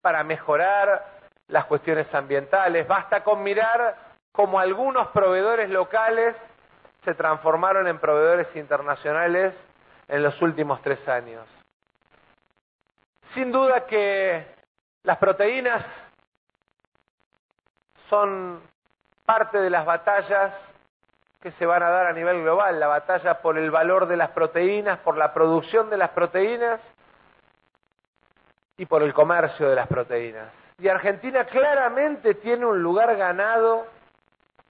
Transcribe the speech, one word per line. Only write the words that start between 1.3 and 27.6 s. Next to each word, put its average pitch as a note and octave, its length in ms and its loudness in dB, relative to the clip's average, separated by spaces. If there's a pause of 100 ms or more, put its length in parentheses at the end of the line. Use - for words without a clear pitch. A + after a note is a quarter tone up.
las D#3 180 0
cuestiones D#3 480 -2
ambientales. C#3+ 720 0
Basta G3 340 0
con G#3 200 0
mirar A3 540 0 (360)
cómo F#3+ 260 2
algunos A3+ 500 0
proveedores G3+ 600 2
locales A3 680 0 (720)
se E3+ 100 -2
transformaron D#3+ 720 0
en E3 120 -2
proveedores D#3+ 580 2
internacionales D#3 960 -2 (540)
en C#3+ 140 -2
los D3 180 0
últimos D3+ 420 -2
tres C#3 260 -4
años. A#2 380 -6 (1900)
Sin B3+ 180 -6
duda B3+ 340 2
que G3 600 -2 (560)
las F3+ 160 0
proteínas A3 680 0 (2250)
son F#3+ 540 -2 (600)
parte A3 340 2
de F#3+ 100 2
las F3 160 0
batallas G3 680 0 (880)
que E3+ 120 -14
se F3 140 -4
van E3+ 160 2
a E3+ 80 2
dar F3+ 160 2
a E3+ 60 -2
nivel E3+ 300 -2
global, E3+ 380 2
la D3 80 2
batalla D#3+ 520 0
por D#3+ 160 0
el D#3+ 140 -2
valor F3 360 2
de F3 100 -2
las E3 140 0
proteínas, F3+ 680 0
por D#3 160 -2
la D3+ 160 0
producción E3 580 2
de G#3 60 -2
las F3+ 140 0
proteínas A3 680 -2 (2000)